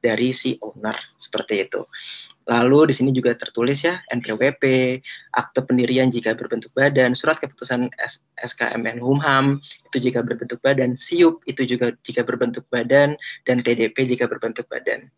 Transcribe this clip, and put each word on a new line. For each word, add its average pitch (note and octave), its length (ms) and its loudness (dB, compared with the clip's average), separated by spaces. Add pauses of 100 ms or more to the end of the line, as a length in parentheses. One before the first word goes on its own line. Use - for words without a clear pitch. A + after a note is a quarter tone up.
dari A#2+ 320 2
si A#2+ 240 -4
owner, G#2+ 400 -8 (160)
seperti - 480 -4
itu. - 240 -8 (580)
Lalu C3 480 6
di - 0 -
sini C3 160 2
juga B2 240 2
tertulis B2+ 480 -4
ya, F3 240 0
N A#2+ 160 -4
P - 80 -8
W B2+ 240 0
P, - 80 -4 (720)
akte B2+ 320 -2
pendirian B2+ 400 2
jika A2+ 320 0
berbentuk - 400 -6
badan, C3+ 320 4
surat D3+ 320 0
keputusan B2 560 -6
S-, - 240 -10 (160)
S A#2+ 160 -10
K - 160 -4
M A#2 160 -4
N A#2 160 -8
Humham, C#3 560 2 (320)
itu C3+ 80 -2
jika B2 240 0
berbentuk A#2+ 400 -6
badan, C3 320 2
siup, E3 560 4
itu B2+ 160 -2
juga - 240 0 (160)
jika A#2+ 160 -4
berbentuk A#2+ 480 -4
badan, C#3 480 2 (320)
dan B2 160 2
T A#2+ 80 4
D A2+ 160 0
P C3 160 0
jika B2 240 0
berbentuk A#2 400 -8
badan. B2+ 480 -6